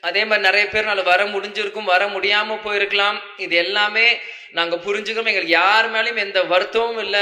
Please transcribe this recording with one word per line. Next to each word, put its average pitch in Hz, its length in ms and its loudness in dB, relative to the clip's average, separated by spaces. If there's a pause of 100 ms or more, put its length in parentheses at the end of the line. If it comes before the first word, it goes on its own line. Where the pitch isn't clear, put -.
அதே 185 220 0
மாதிரி 202 180 2
நிறைய 202 260 4
பேர்னால 214 380 0
வர 190 120 6 (100)
முடிஞ்சிருக்கும், 202 600 -4
வர 190 120 4 (100)
முடியாம 208 500 0
போயிருக்கலாம். 202 540 0 (260)
இது 170 100 -2 (100)
எல்லாமே 208 420 2 (520)
நாங்க 170 260 0
புரிஞ்சுக்கிறோம். 214 460 -4
எங்களுக்கு 170 320 0
யார் 220 320 4
மேலயும் 220 300 -2
எந்த 196 140 -2 (140)
வருத்தமும் 220 520 0
இல்ல 202 160 -2